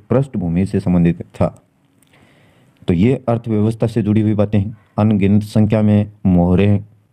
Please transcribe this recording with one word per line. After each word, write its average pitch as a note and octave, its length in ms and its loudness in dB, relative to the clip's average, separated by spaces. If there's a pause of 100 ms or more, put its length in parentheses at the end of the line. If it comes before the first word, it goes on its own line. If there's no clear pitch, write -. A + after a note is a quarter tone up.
पृष्ठभूमि A2 560 -2
से F#2+ 140 -4
संबंधित F2 420 0
था। - 400 -6 (1300)
तो - 60 0
ये A2+ 340 0
अर्थव्यवस्था A2 600 -2
से A2+ 140 -2
जुड़ी G#2+ 200 0
हुई G#2+ 120 0
बातें G2+ 260 0
हैं। G2+ 180 -6 (200)
अनगिनत G#2 460 2
संख्या G#2+ 380 0
में G#2 300 0 (140)
मोहरें, F#2+ 600 2 (280)